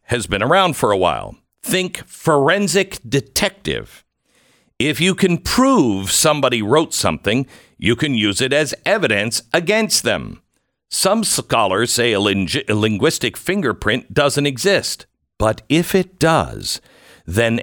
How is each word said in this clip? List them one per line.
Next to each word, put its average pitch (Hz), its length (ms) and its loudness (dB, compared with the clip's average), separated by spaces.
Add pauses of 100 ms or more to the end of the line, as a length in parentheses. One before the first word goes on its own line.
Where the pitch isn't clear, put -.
has 120 220 -4
been 98 160 -2
around 170 340 2
for 113 160 0
a 98 60 2
while. 62 380 -2 (260)
Think - 440 -4
forensic 175 920 0 (100)
detective. - 960 -4 (760)
If 147 220 0
you 180 140 2
can 180 240 2
prove 139 720 2
somebody 135 500 2
wrote 135 320 0
something, 104 540 -2 (320)
you 113 180 0
can 147 180 -2
use 107 260 0
it 131 120 0
as 143 220 0 (100)
evidence 117 580 0 (100)
against 196 500 0
them. 69 400 -4 (480)
Some 208 340 0
scholars 113 680 0
say 117 200 2
a 98 80 2
ling-, 98 280 0 (200)
a 107 60 0
linguistic 107 600 0
fingerprint 123 760 -4
doesn't 143 340 0
exist. 143 600 -2 (320)
But 110 300 0
if 165 260 0
it 185 240 0
does, 87 640 0 (440)
then 113 380 0